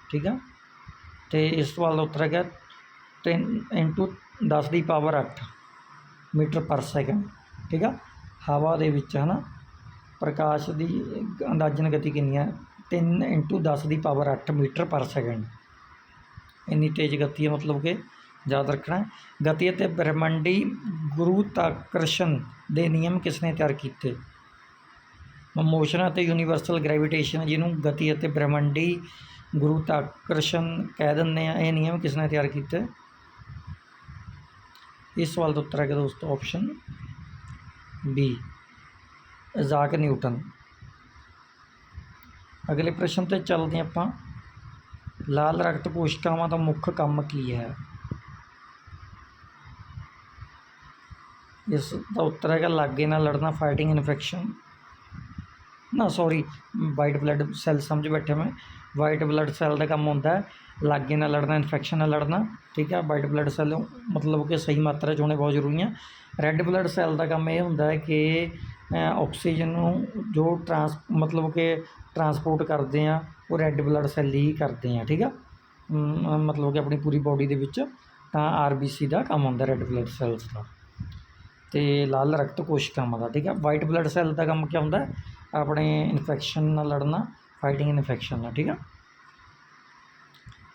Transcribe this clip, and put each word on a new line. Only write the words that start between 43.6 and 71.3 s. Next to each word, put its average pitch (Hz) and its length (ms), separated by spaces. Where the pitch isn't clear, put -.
ਹਾਂ 160 80
ਆਪਾਂ, 175 240
ਲਾਲ 151 320
ਰਕਤ 170 280
ਕੋਸ਼ਿਕਾਵਾਂ 165 600
ਦਾ 165 80
ਮੁੱਖ 156 340
ਕੰਮ 147 320
ਕੀ 139 320
ਹੈ? 117 220
ਇਸ 143 220
ਦਾ - 280
ਉੱਤਰ 156 280
ਹੈਗਾ 165 180
ਲਾਗੇ 147 380
ਨਾਲ 156 180
ਲੜਨਾ, 147 260
ਫਾਈਟਿੰਗ 151 400
ਇਨਫੈਕਸ਼ਨ। 151 600
ਨਾ, 226 140
ਸੌਰੀ, 160 360
ਵਾਈਟ 147 400
ਬਲੱਡ 147 360
ਸੈੱਲ 147 280
ਸਮਝ 151 280
ਬੈਠਿਆ 151 280
ਮੈਂ। 175 140
ਵਾਈਟ 151 280
ਬਲੱਡ 151 260
ਸੈੱਲ 151 260
ਦਾ 151 100
ਕੰਮ 151 220
ਹੁੰਦਾ 147 280
ਹੈ 202 80
ਲਾਗੇ 147 340
ਨਾਲ 151 140
ਲੜਨਾ, 147 260
ਇਨਫੈਕਸ਼ਨ 151 420
ਨਾਲ 156 120
ਲੜਨਾ, 151 360
ਠੀਕ 151 160
ਹੈ। 175 100
ਵਾਈਟ 147 240
ਬਲੱਡ 147 220
ਸੈੱਲ 151 280
ਮਤਲਬ 151 380
ਕਿ 160 100
ਸਹੀ 151 220
ਮਾਤਰਾ 151 340
'ਚ 151 60
ਹੋਣੇ 151 160
ਬਹੁਤ 143 160
ਜ਼ਰੂਰੀ 147 300
ਹੈ। 220 140
ਰੈੱਡ 156 200
ਬਲੱਡ 180 240
ਸੈੱਲ 160 300
ਦਾ 160 100
ਕੰਮ 160 220
ਇਹ 165 120
ਹੁੰਦਾ 165 240
ਹੈ 151 120
ਕਿ, 160 540
ਅਹ, 165 40
ਆਕਸੀਜਨ 165 720
ਨੂੰ 170 380
ਜੋ 160 240
ਟਰਾਂਸ-, 156 420
ਮਤਲਬ 160 400